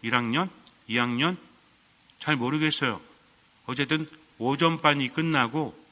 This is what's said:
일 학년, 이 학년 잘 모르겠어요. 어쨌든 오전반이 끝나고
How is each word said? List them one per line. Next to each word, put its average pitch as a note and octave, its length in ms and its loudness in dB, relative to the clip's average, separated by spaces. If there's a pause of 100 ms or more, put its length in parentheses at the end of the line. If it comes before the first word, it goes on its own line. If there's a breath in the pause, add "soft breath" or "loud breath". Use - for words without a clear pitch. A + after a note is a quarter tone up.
일 A2+ 120 -2
학년, B2+ 360 2 (380)
이 A2+ 100 0
학년 B2 400 0 (800)
잘 D3+ 180 0
모르겠어요. C3+ 640 0 (640)
어쨌든 C#3+ 420 -2 (300)
오전반이 C#3+ 720 2
끝나고 C#3+ 680 0 (180)